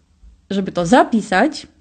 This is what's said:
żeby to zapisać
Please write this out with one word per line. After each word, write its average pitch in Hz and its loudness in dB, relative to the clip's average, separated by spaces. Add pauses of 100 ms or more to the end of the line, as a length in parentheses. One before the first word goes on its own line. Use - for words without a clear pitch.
(500)
żeby 190 -2
to 175 0
zapisać 226 0 (140)